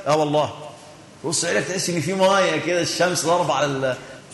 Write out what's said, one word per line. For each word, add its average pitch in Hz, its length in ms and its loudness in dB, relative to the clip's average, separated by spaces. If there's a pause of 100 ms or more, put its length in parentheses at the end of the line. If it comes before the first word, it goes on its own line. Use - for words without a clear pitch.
آه 151 80 4
والله، 147 380 2 (720)
بص 165 200 -2
عليك 185 220 0
تحس 180 220 -4
إن 170 120 0
في 170 120 -2
مية 190 440 4
كده، 170 240 0
الشمس 170 440 0
ضاربة 170 280 2
على 139 120 2
ال-، 135 320 -2 (360)